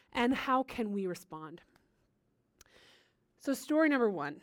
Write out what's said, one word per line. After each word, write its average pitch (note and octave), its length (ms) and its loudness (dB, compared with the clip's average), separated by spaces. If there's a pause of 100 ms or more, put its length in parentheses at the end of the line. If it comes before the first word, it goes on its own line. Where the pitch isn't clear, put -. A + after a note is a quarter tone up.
(140)
and B3 200 2
how C4 300 0
can A3+ 280 -6
we G3+ 140 -4
respond? D#3+ 560 -10 (1800)
So C#4 140 -2
story D4+ 360 4
number B3 200 4
one, D3 340 -4